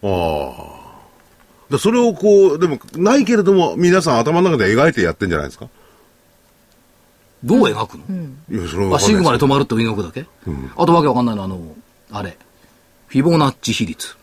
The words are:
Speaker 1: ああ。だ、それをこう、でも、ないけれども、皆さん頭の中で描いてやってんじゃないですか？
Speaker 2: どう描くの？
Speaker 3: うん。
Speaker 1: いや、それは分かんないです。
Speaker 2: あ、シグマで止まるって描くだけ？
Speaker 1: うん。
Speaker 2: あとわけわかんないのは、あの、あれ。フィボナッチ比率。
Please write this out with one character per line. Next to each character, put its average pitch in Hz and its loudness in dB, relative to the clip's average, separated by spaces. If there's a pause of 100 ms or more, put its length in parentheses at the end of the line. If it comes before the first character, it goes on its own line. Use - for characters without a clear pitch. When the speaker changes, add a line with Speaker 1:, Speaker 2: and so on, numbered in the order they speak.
Speaker 1:
あ 80 -4
あ。 - -20 (840)
だ、 139 -2
そ 202 0
れ 240 0
を 233 2
こ 196 6
う、 151 -4
で 170 0
も、 147 -2 (180)
な 202 2
い 277 4
け 226 0
れ 208 2
ど 190 2
も、 165 2
皆 180 2
さ 147 0
ん 117 2
頭 156 0
の 185 2
中 123 0
で 95 2
描 139 4
い 165 0
て 104 -2
や 82 0
っ - -6
て 101 -4
ん - -4
じ 85 -2
ゃ 78 -2
な 73 -6
い 67 -10
で - -14
す - -20
か？ - -18 (1800)
Speaker 2:
ど 165 2
う - 6
描 107 -2
く - -20
の？ - -20
Speaker 3:
う 196 -8
ん。 151 -10 (120)
Speaker 1:
い - -6
や、 87 -6
そ 80 -8
れ 98 -2
は 95 -2
分 - -
か - -
ん - 0
な - 2
い - 2
で - -
す。 - 0
Speaker 2:
あ、 202 2
シ 214 4
グ 190 2
マ 160 2
で 113 -2
止 143 2
ま 139 2
る 135 0
っ - -8
て 120 -4
描 113 -2
く 101 -6
だ 82 -8
け？ 127 -12 (200)
Speaker 1:
う - -8
ん。 67 -10
Speaker 2:
あ - 0
と 170 4
わ 170 4
け 147 0
わ 127 0
か 123 0
ん 123 0
な 113 -2
い - -6
の 101 -6
は、 95 -8
あ - -8
の、 92 -10 (520)
あ 101 -8
れ。 90 -12 (680)
フ 135 -2
ィ 135 2
ボ 170 2
ナ 143 2
ッ - -10
チ - -4
比 117 -4
率。 - -12